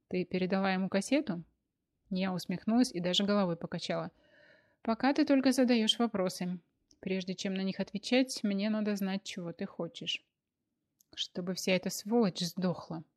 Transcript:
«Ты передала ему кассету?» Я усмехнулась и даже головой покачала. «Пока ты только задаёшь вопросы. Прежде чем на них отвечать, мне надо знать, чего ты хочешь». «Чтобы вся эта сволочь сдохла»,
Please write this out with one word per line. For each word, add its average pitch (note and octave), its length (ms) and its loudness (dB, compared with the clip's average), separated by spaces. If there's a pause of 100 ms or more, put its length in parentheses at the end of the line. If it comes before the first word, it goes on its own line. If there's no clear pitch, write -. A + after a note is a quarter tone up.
«Ты F3+ 160 0
передала F#3+ 480 0
ему F#3 160 0
кассету?» G3 540 0 (680)
Я F#3+ 220 0
усмехнулась G#3+ 600 0
и F3 80 -4
даже F3+ 240 2
головой G3 320 2
покачала. E3+ 560 -4 (720)
«Пока B3+ 300 2
ты D4 120 4
только C4+ 280 4
задаёшь A#3 460 4
вопросы. F#3 600 -2 (400)
Прежде F#3 340 -4
чем F#3+ 200 -4
на F#3+ 80 -2
них F#3+ 180 -2
отвечать, B3+ 640 0
мне G3+ 260 0
надо G#3+ 260 0
знать, G3 280 -2
чего E3+ 280 -8
ты F#3+ 140 -8
хочешь». - 580 -6 (920)
«Чтобы F#3 400 -6
вся - 180 -2
эта F#3 180 0
сволочь G#3+ 500 0
сдохла», E3+ 600 -4 (140)